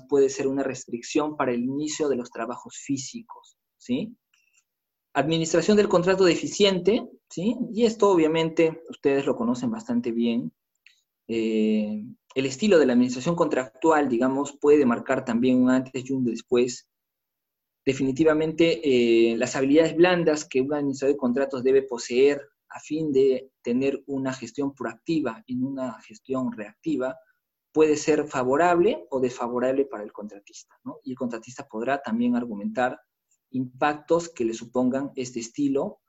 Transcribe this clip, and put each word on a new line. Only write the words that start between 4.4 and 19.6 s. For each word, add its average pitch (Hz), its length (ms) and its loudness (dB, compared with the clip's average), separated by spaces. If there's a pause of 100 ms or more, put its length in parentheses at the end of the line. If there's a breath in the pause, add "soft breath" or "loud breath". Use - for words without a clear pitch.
Administración 165 640 2
del 208 120 4
contrato 185 360 4
deficiente, 185 840 2 (200)
¿sí? 214 280 -4 (160)
Y 220 120 0
esto 214 260 2
obviamente 160 800 2
ustedes 139 380 -2
lo 123 80 0
conocen 120 360 -4
bastante 120 420 -4
bien. 117 400 -2 (720 soft breath)
Eh, 107 800 -2 (300)
el 135 120 -2
estilo 185 320 4
de 139 80 6
la 123 60 4
administración 123 420 2
contractual, 151 760 2
digamos, 131 520 -2
puede 147 260 6
marcar 123 380 -2
también 127 380 2
un 127 80 4
antes 127 380 -2
y 135 40 -4
un 131 120 -2
después. 120 640 -2 (960)
Definitivamente, 156 1000 2
eh, 117 520 4
las 123 200 -4
habilidades 147 400 4